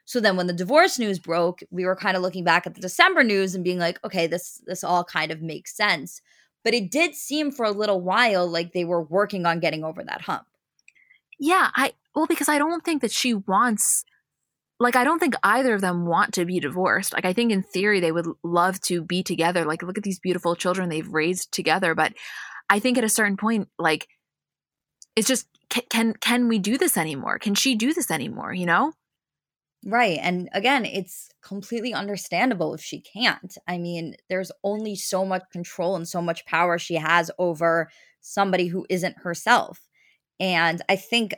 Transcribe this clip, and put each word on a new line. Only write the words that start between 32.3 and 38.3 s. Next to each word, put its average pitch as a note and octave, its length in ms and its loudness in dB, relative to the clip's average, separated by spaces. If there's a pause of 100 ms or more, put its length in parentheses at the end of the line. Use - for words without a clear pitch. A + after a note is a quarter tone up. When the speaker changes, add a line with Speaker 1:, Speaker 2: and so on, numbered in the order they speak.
Speaker 1:
if D#3 80 -12
she - 200 -12
can't. - 540 -4 (120)
I F3+ 100 -4
mean, F3 380 -6 (140)
there's F#3 220 -4 (120)
only G#3 320 -4
so F#3+ 280 -2
much F#3 280 -2
control F3 440 -4
and E3+ 120 -6
so F3 160 -4
much E3+ 240 -4
power E3+ 320 2
she E3+ 160 -6
has E3 420 2
over E3 540 0 (280)
somebody F#3 500 0